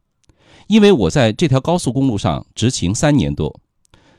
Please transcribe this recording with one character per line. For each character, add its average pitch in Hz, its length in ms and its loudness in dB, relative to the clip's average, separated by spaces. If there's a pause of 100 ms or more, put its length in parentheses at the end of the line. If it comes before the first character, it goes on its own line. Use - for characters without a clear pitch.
(680)
因 214 140 4
为 202 100 6
我 104 180 2
在 117 220 2
这 156 160 -2
条 131 120 2
高 170 180 -2
速 131 160 -4
公 135 140 0
路 107 100 -2
上 69 380 -4
执 117 160 -2
勤 90 240 -4
三 147 200 0
年 73 200 0
多， 73 240 -6 (600)